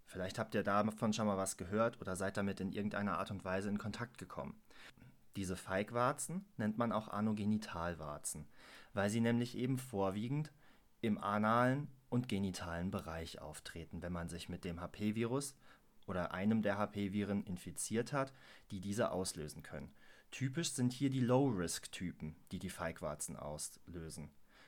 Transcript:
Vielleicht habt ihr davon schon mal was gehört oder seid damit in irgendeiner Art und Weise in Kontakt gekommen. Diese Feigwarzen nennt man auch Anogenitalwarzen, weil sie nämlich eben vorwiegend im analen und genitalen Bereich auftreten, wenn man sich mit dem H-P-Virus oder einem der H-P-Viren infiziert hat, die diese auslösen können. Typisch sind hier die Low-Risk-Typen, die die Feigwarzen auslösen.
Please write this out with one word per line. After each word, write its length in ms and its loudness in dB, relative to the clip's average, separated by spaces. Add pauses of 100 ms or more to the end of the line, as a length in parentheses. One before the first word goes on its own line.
Vielleicht 320 -4
habt 160 -2
ihr 100 4
davon 500 4
schon 140 2
mal 100 4
was 180 0
gehört 460 2
oder 160 -2
seid 180 0
damit 240 0
in 140 -2
irgendeiner 460 0
Art 120 -4
und 140 -6
Weise 240 0
in 80 0
Kontakt 400 -4
gekommen. 440 -8 (760)
Diese 180 -2
Feigwarzen 880 0 (120)
nennt 200 0
man 140 2
auch 160 0
Anogenitalwarzen, 1400 -2 (420)
weil 180 2
sie 120 2
nämlich 340 4
eben 220 2
vorwiegend 720 0 (480)
im 180 4
analen 720 4 (220)
und 180 2
genitalen 640 0
Bereich 480 -4
auftreten, 600 -10
wenn 100 -4
man 160 -2
sich 220 -8
mit 160 -6
dem 160 -4
H-P-Virus 760 0 (500)
oder 280 0
einem 300 4
der 140 4
H-P-Viren 680 0
infiziert 680 -2
hat, 220 -2 (380)
die 100 -4
diese 300 0
auslösen 520 -4
können. 320 -10 (360)
Typisch 420 -2
sind 180 4
hier 180 0
die 120 2
Low-Risk-Typen, 1120 2 (160)
die 80 -4
die 100 -4
Feigwarzen 680 -4
auslösen. 920 -8 (360)